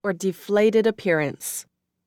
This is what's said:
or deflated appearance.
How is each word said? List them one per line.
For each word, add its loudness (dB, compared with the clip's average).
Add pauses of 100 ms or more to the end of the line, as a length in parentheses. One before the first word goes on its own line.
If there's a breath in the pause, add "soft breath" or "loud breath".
or -2
deflated 0
appearance. -2 (420)